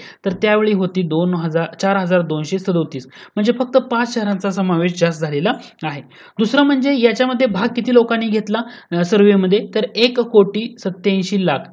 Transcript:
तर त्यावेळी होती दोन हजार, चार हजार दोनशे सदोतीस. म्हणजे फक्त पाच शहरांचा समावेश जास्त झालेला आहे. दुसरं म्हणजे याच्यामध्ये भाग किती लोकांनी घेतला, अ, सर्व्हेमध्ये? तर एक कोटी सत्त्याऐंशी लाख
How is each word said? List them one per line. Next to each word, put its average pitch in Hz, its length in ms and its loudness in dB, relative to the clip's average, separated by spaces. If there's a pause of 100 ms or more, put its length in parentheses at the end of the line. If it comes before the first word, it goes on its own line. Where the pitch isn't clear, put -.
(260)
तर 196 60 -2
त्यावेळी 214 420 2
होती 185 280 -2
दोन 170 320 0
हजार, 165 320 -2 (160)
चार 196 160 2
हजार 180 240 2
दोनशे 156 380 -4
सदोतीस. 165 480 -4 (280)
म्हणजे 214 180 0
फक्त 254 240 0
पाच 240 360 -2
शहरांचा 202 360 -2
समावेश 180 500 0
जास्त 165 220 0
झालेला 151 300 -2 (320)
आहे. 143 180 -8 (380)
दुसरं 226 240 2
म्हणजे 277 380 2
याच्यामध्ये 254 460 2
भाग 196 280 0
किती 240 180 -2
लोकांनी 226 340 2
घेतला, 208 320 -2 (320)
अ, 175 120 0
सर्व्हेमध्ये? 202 720 4
तर 214 60 0 (140)
एक 254 240 2
कोटी 220 600 2
सत्त्याऐंशी 190 640 -2
लाख 147 120 2 (160)